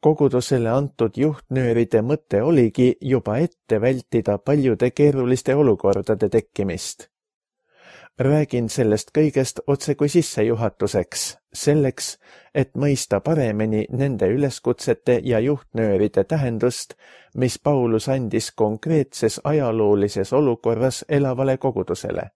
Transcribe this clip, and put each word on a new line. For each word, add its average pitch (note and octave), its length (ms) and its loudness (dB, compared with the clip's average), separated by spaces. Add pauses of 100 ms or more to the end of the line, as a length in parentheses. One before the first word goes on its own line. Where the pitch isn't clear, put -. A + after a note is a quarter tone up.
Kogudusele C3 680 2
antud B2 460 -2
juhtnööride B2+ 840 0
mõte A#2+ 420 -2
oligi B2+ 580 4
juba A#2+ 360 -2
ette A#2+ 440 -2
vältida A#2+ 560 0
paljude B2+ 540 0
keeruliste C3 640 2
olukordade G2+ 760 2
tekkimist. - 800 -4 (1120)
Räägin C3 500 0
sellest G#2+ 400 0
kõigest C#3 580 0
otse C#3 280 -2
kui D3 140 0
sissejuhatuseks, A2 1300 -2 (160)
selleks, - 680 -2 (340)
et C3+ 240 -2
mõista C3 480 0
paremini A2 640 0
nende B2+ 400 -2
üleskutsete B2 920 0
ja A#2 160 0
juhtnööride A2 840 0
tähendust, B2 680 -2 (400)
mis B2 260 -2
Paulus B2 500 0
andis A#2 420 -2
konkreetses B2 920 -2
ajaloolises G#2+ 920 0
olukorras B2 760 0
elavale C3+ 480 0
kogudusele. F#2+ 800 -4